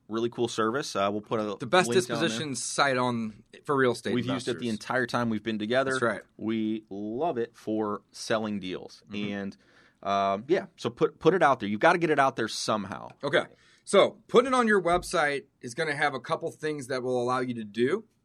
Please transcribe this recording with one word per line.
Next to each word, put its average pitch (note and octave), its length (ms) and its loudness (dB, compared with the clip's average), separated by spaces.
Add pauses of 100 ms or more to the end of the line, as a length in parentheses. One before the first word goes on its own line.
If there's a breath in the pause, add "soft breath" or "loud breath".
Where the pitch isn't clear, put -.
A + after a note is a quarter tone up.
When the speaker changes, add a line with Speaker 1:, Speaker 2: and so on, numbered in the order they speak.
Speaker 1:
Really A2+ 220 -2
cool A#2 180 -2
service. A#2 480 -2
Uh, G2 160 2
we'll G#2 100 -4
put A2 200 -4
a G#2 180 -4
Speaker 2:
The - 60 -8
best E3+ 240 4
Speaker 1:
link - 180 4
down A#2+ 120 -4
there. E3 100 2
Speaker 2:
disposition D3+ 260 -6
site C3+ 420 0
on A#2+ 460 -2 (220)
for C#3+ 100 -2
real C3 160 4
estate A2 220 -2
Speaker 1:
We've A#2+ 120 0
used B2+ 220 -4
it B2+ 120 -4
the A#2+ 100 -4
Speaker 2:
investors. A2+ 40 -2 (160)
Speaker 1:
entire B2 180 0
time A#2+ 220 0
we've G#2+ 140 -2
been A2 160 -4
together. B2+ 320 0
Speaker 2:
That's B2+ 100 0
right. A2 200 0 (160)
Speaker 1:
We A2 520 -2
love A2+ 480 -4
it A2+ 160 -4
for G#2+ 480 -4 (100)
selling G#2+ 500 -2
deals. - 500 -10
Speaker 2:
Mm-hmm. G2+ 220 -6
Speaker 1:
And G2 240 -6 (460 soft breath)
um, G2 440 0
yeah, G3 180 0 (100)
so - 140 -4
put, - 300 -2
put D#3 140 6
it F#3 80 2
out C#3 180 6
there. G2+ 100 -4
You've G#2+ 100 -2
gotta E3+ 180 6
get E3 120 0
it D3 100 4
out C3+ 160 4
there A2+ 140 -2
somehow. F#2+ 600 -4 (140)
Speaker 2:
Okay. C#3+ 200 2 (420 soft breath)
So D#3 320 4 (100)
putting B3+ 260 4
it - 20 2
on A#3+ 120 4
your G#3 140 4
website E3 600 0 (180)
is A#2+ 120 -12
gonna D#3 220 -2
have C#3+ 180 0
a C3 60 -6
couple D#3+ 320 -4
things D3+ 360 -8
that C3 160 -4
will B2+ 180 0
allow B2+ 180 0
you B2+ 160 -4
to A2+ 80 -8
do. B2 400 0 (220)